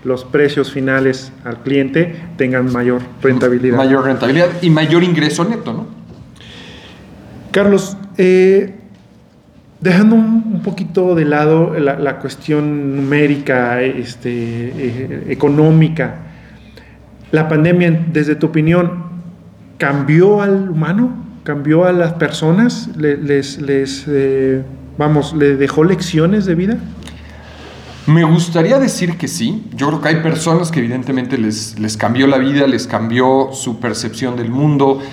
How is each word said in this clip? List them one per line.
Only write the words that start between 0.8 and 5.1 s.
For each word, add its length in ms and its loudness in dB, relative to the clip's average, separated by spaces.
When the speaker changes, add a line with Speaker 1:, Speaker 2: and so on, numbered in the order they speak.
Speaker 1:
al 140 -10
cliente, 640 0
tengan 360 0
mayor 300 0
rentabilidad. 540 2
Speaker 2:
Mayor 280 2
rentabilidad 440 2
y 80 4
mayor 340 4
ingreso 400 0